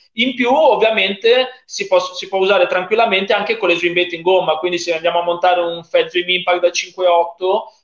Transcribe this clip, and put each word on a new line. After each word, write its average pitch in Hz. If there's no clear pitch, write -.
In 247
più, 240
ovviamente, 226
si -
può, 185
si -
può 190
usare 190
tranquillamente 196
anche 208
con 180
le 170
swim 170
bait 175
in 165
gomma, 170
quindi 180
se 170
andiamo 165
a 175
montare 175
un 170
Fed 165
Swim 175
Impact 180
da 175
cinque 185
otto, 185